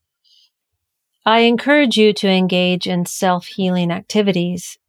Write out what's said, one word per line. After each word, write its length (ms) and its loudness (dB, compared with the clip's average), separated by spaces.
I 120 4
encourage 580 2
you 160 4
to 120 -4
engage 600 0
in 180 -2
self-healing 840 -2
activities. 880 -4